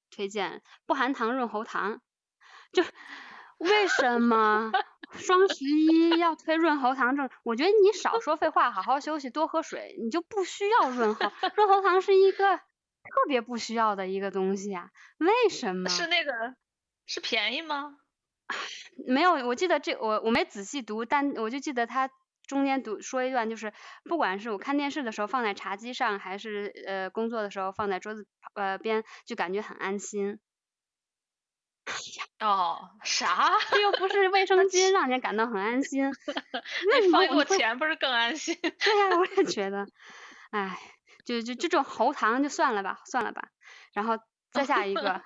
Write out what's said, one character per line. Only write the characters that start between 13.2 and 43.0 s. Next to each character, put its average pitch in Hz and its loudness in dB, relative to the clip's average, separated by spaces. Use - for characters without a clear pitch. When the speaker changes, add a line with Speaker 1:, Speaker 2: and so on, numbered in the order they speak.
Speaker 1:
别 262 2
不 240 -6
需 226 -8
要 220 2
的 190 -4
一 190 -4
个 196 -4
东 190 0
西 196 -8
啊， 180 -10
为 427 4
什 196 -4
么？ 185 -2
Speaker 2:
是 349 -2
那 339 0
个， 285 -2
是 - -10
便 220 -2
宜 311 -6
吗？ 294 -8
Speaker 1:
<sighs> - -12
没 254 2
有， 359 4
我 247 0
记 349 0
得 311 2
这， 311 -4
我， 214 -2
我 226 0
没 277 2
仔 208 -12
细 277 -10
读， 220 -8
但 277 0
我 220 -4
就 262 -6
记 285 -8
得 240 -2
他 262 -4
中 277 -2
间 269 -2
读， 220 -8
说 254 -6
一 254 -4
段， 233 -2
就 226 -8
是 214 -10
不 330 -2
管 202 -2
是 226 -8
我 202 -4
看 277 -4
电 285 -2
视 294 -6
的 226 -6
时 214 -6
候 208 -4
放 247 -2
在 208 -2
茶 190 -10
几 226 -12
上， 220 -4
还 190 -10
是， 208 -8
呃， 190 -6
工 226 -4
作 226 -4
的 202 -6
时 196 -8
候 190 -4
放 208 -4
在 185 -2
桌 208 -12
子， 208 -16
呃， 190 -4
边， 220 -2
就 240 -12
感 185 -4
觉 202 -4
很 - -14
安 196 -4
心。 202 -6
哎 - -8
呀。 - -
Speaker 2:
哦， 185 0
啥？ 220 0
Speaker 1:
这 415 4
又 403 4
不 370 0
是 392 4
卫 381 4
生 381 4
巾， - 8
Speaker 2:
<laughs> - 6
那 392 4
其- 370 4
Speaker 1:
让 349 2
人 254 0
感 202 -4
到 220 0
很 214 -4
安 233 0
心。 269 -2
Speaker 2:
<laughs> - -6
Speaker 1:
那 539 6
你 392 6
说 330 6
我 381 6
会 - -
Speaker 2:
你 262 -2
放 285 6
一 - 4
摞 - -
钱 240 0
不 311 0
是 311 0
更 294 -2
安 233 0
心？ 330 -6
<laughs> - -20
Speaker 1:
对 403 0
呀， 359 4
我 359 4
也 381 2
觉 196 -4
得。 196 -6
哎， 190 -6
就， 233 -4
就 233 -8
这 302 -4
种 320 2
喉 262 -2
糖 240 0
就 294 -2
算 277 0
了 196 -2
吧， - -8